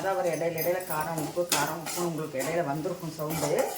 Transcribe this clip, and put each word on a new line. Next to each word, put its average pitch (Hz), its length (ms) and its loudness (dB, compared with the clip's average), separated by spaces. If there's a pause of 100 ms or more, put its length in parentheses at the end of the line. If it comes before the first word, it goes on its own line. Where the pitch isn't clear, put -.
தான் 190 100 4
அவர் 185 200 4
இடையில 160 280 0
இடையில 175 180 2 (120)
காரம், 160 340 0
உப்பு, 170 160 0 (140)
காரம், 156 280 0
உப்புன்னு 175 260 -2
உங்களுக்கு 156 320 -4
இடையில 160 280 0
வந்திருக்கும் 156 480 -4
சவுண்டு. 151 340 0 (260)